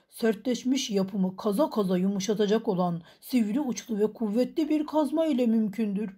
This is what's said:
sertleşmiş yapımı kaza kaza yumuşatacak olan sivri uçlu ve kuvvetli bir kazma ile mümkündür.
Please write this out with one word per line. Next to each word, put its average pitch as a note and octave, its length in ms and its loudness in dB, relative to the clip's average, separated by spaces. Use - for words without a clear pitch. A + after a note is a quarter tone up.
sertleşmiş B3 800 -2
yapımı F#3+ 480 0
kaza A3+ 320 0
kaza F#3+ 280 0
yumuşatacak G3+ 720 0
olan F3 340 0
sivri A3+ 400 0
uçlu A#3+ 400 -4
ve G#3+ 140 2
kuvvetli B3 560 -2
bir D4+ 160 0
kazma D#4 400 0
ile C4 200 2
mümkündür. A3 720 0